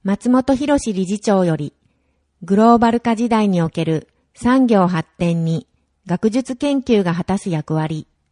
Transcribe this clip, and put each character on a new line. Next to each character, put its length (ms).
松 260
本 280
博 360
理 140
事 140
長 240
よ 100
り、 180
グ 140
ロ 180
ー 60
バ 100
ル 80
化 160
時 140
代 200
に 140
お 60
け 160
る 240
産 320
業 220
発 200
展 260
に 240
学 220
術 260
研 280
究 200
が 120
果 100
た 140
す 100
役 240
割。 340